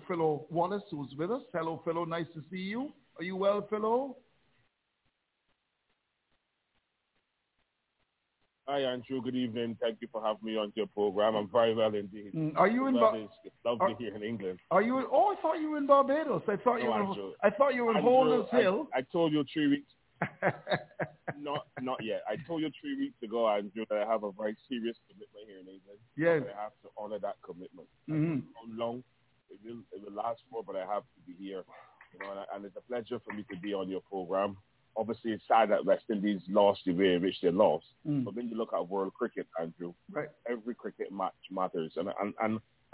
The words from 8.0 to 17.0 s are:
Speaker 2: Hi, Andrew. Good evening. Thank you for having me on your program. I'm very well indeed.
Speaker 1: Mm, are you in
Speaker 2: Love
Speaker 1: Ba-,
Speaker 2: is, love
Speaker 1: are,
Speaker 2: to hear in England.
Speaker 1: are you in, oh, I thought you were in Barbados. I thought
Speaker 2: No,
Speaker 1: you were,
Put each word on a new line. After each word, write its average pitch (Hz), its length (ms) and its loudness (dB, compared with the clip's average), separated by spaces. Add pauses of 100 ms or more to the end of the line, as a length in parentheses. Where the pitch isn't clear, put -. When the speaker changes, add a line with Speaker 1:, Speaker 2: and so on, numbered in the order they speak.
Speaker 2:
Hi, 139 120 0
Andrew. 127 420 -2
Good 127 140 -2
evening. 117 440 -2
Thank 117 200 -2
you 117 100 -10
for 110 100 -8
having 107 240 -2
me 110 120 -2
on 104 180 -2
your 101 140 -2
program. 104 480 2
I'm 104 120 -2
very 117 260 4
well 110 200 2
indeed. 101 400 -6
Speaker 1:
Mm, 156 220 -2
are 175 120 8
you 254 200 2
in 262 80 2
Speaker 2:
Love 226 180 6
Speaker 1:
Ba-, 110 100 -4
Speaker 2:
is, - 280 -18 (120)
love 117 160 0
Speaker 1:
are, - 100 4
Speaker 2:
to 110 40 -6
hear 107 200 -8
in 104 100 -8
England. 95 340 -6 (140)
Speaker 1:
are 190 100 6
you 247 160 0
in, 247 120 -2
oh, 381 280 4
I - 20 -16
thought 320 200 0
you 311 100 -4
were 302 80 -2
in 277 80 -2
Barbados. 277 640 4
I 202 80 2
thought 247 240 2
Speaker 2:
No, 247 40 -2
Speaker 1:
you 226 60 2
were, 214 120 2